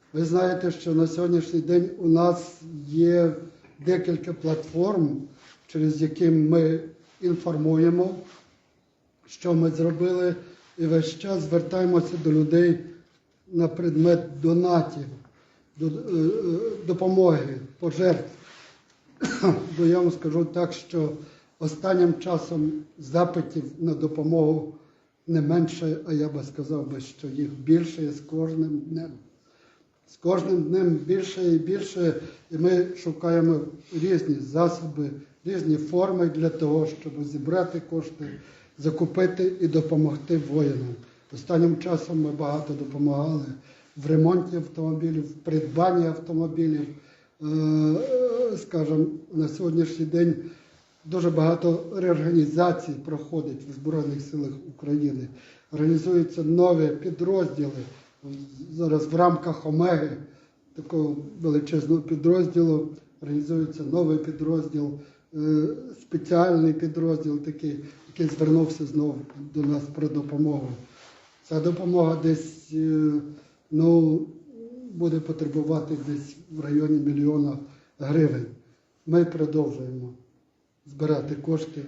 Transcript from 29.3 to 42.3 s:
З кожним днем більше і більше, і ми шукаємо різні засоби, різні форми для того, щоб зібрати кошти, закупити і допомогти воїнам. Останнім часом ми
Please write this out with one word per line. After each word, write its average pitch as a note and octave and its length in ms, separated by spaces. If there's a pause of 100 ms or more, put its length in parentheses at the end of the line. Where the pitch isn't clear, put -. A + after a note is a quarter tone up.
З - 100
кожним F3 460
днем F3 320
більше F3+ 580
і D#3+ 40
більше, F3+ 640 (300)
і D#3+ 60
ми F3+ 380
шукаємо E3 640 (420)
різні E3 340
засоби, D3 720 (360)
різні D#3+ 320
форми F3+ 520
для D#3 200
того, D#3 380
щоб D3 360
зібрати D#3+ 680
кошти, D#3 360 (520)
закупити F3+ 840
і E3 80
допомогти D3+ 720 (100)
воїнам. B2+ 440 (380)
Останнім E3+ 440
часом D#3+ 440
ми D3 100